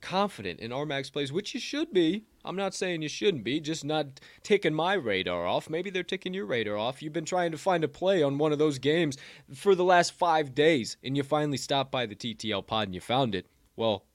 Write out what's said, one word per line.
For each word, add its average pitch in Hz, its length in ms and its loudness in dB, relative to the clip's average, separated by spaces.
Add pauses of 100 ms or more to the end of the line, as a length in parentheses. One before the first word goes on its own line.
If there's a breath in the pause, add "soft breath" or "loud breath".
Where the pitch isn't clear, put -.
confident 180 580 -4
in 117 120 -8
our 139 140 -4
max 139 240 -6
plays, 143 240 -4
which - 200 -6
you 254 60 -6
should 311 320 -6
be, 180 340 2 (200)
I'm 170 100 -8
not 196 200 -4
saying 180 260 -4
you 151 80 -4
shouldn't 180 340 -2
be, 135 160 -2
just 151 240 -6
not 147 380 -4 (220 loud breath)
ticking 190 300 2
my 165 200 0
radar 95 520 0
off. 123 240 -2
Maybe 175 200 -4
they're 185 140 -4
ticking 185 300 -6
your 196 120 -6
radar 113 320 -2
off. 120 240 -4
You've 151 100 -8
been 160 140 -4
trying 175 260 0
to 156 60 -8
find 175 260 0
a 143 60 0
play 185 340 2
on 139 140 2
one 151 160 2
of 143 60 0
those 151 180 2
games 151 400 2 (360 loud breath)
for 196 220 4
the 175 80 2
last 180 300 6
five 156 420 2
days, 147 480 4
and 135 140 -4
you 139 60 0
finally 147 340 0
stopped 135 340 -2
by 127 140 -2
the 104 100 -8
T 117 180 -6
T 107 180 -6
L 98 120 0
pod 110 240 -2
and 92 80 -6
you 90 60 -8
found 120 340 0
it. 90 120 -4 (280)
Well, 110 400 0